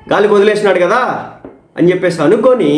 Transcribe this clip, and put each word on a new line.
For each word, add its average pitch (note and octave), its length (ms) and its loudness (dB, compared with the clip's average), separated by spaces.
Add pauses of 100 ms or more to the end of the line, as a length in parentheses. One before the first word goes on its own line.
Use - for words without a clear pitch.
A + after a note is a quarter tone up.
(120)
గాలికి G3+ 220 0
వదిలేసినాడు G3+ 460 2
కదా F#3+ 220 0 (760)
అని E3+ 140 0
చెప్పేసి F3 300 -2
అనుకొని G#3+ 560 2